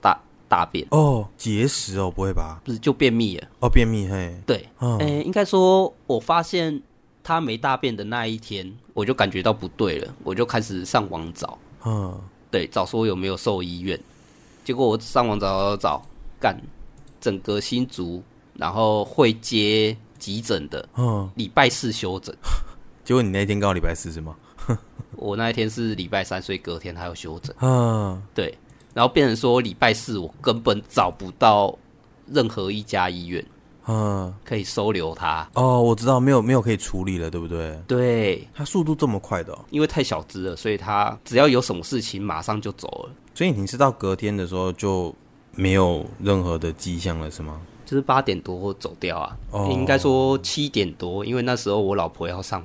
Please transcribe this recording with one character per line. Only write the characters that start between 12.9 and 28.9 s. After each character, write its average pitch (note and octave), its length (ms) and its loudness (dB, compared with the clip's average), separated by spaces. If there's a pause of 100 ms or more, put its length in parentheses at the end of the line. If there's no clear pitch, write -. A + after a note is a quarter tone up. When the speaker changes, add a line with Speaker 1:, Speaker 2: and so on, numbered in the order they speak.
Speaker 1:
有 F#2+ 80 0
没 F#2 100 -2
有 F#2+ 100 -2
兽 G2 240 -2
医 F2 200 -6
院。 F2+ 180 -4 (640)
结 C3+ 100 -4
果 B2+ 140 2
我 A2 140 2
上 A#2+ 260 2
网 G#2 140 0
找， G2 300 2
找， G#2 60 0
找， D2+ 260 -2 (360)
干， G2 180 0 (640)
整 G2 200 -2
个 G#2 200 -2
新 B2 260 -2
竹， F2 360 -8 (320)
然 E2+ 180 -4
后 G#2+ 320 2
会 A#2+ 300 4
接 G#2+ 640 2 (220)
急 G2+ 220 -8
诊 F#2+ 280 -2
的， - 280 -10
Speaker 2:
嗯。 G#2+ 380 0
Speaker 1:
礼 A2 140 -6
拜 C#3 200 4
四 A#2+ 240 -2
休 F#2+ 280 -4
诊。 - 140 -14 (320)
Speaker 2:
<laughs> - 380 -20
结 B2 100 2
果 B2+ 80 6
你 G2+ 80 2
那 G2 160 2
天 G2+ 140 0
刚 G2+ 80 2
好 F#2+ 40 4
礼 F2+ 80 0
拜 E2 140 2
四 E2 180 -8
是 D#2+ 80 -10
吗？ D#2 140 -10 (320)
<laughs> A#2 100 2 (400)
Speaker 1:
我 G2+ 200 -4
那 A2+ 140 0
一 - 20 -2
天 A2 160 0
是 A2 260 -2
礼 F2+ 120 -6
拜 F#2+ 160 0
三， F#2 180 -6
所 G2 140 -6
以 F#2 40 -4
隔 E2+ 200 -8
天 F2 160 -12
还 F2 120 -10
有 F2 80 -8
休 E2 260 -10
诊。 - 200 -10
Speaker 2:
嗯。 A2+ 640 2 (120)
Speaker 1:
对， F#2+ 220 -4 (380)